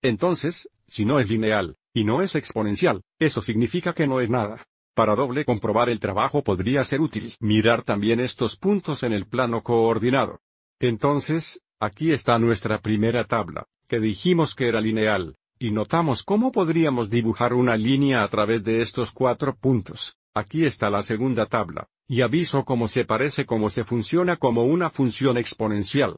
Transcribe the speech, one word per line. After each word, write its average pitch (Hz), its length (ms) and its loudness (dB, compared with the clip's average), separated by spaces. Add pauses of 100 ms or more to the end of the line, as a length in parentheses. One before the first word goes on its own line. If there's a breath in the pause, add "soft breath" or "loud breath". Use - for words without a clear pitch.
Entonces, 160 680 -2 (180)
si - 160 -4
no 135 160 2
es 104 100 0
lineal, 107 460 0 (180)
y 110 120 2
no 120 160 0
es 196 140 -4
exponencial, 110 680 -2 (160)
eso 139 220 0
significa 123 520 -2
que 151 140 0
no 131 140 0
es 117 80 -2
nada. 110 340 -2 (320)
Para 107 200 4
doble 135 300 -2
comprobar 113 440 2
el 113 100 -2
trabajo 113 440 0
podría 110 400 0
ser 139 180 -2
útil 156 400 -4
mirar 110 420 4
también 110 380 0
estos 123 340 -4
puntos 185 480 -2
en 117 100 0
el 101 140 -4
plano 117 340 -2
coordinado. 113 800 0 (400)
Entonces, 139 840 -2 (180)
aquí 151 320 -2
está 120 280 2
nuestra 110 400 0
primera 113 460 0
tabla, 90 400 -4 (220)
que 120 120 -2
dijimos 147 560 0
que 127 120 -2
era 113 140 0
lineal, 107 540 0 (240)
y 117 120 -2
notamos 123 520 0
cómo 226 280 0
podríamos 160 580 0
dibujar 117 440 0
una 123 220 2
línea 131 480 2
a 101 60 -2
través 107 340 0
de 113 180 0
estos 117 300 -4
cuatro 131 440 0
puntos. - 600 -2 (180)
Aquí 151 300 -2
está 120 260 0
la 101 120 0
segunda 113 460 -2
tabla, 90 400 -4 (200)
y 127 140 0
aviso 139 420 2
cómo 120 240 0
se 120 160 0
parece, 113 420 0
cómo 110 240 0
se 117 140 -4
funciona 165 540 0
como 117 260 2
una 160 260 2
función 127 480 0
exponencial. 107 800 -2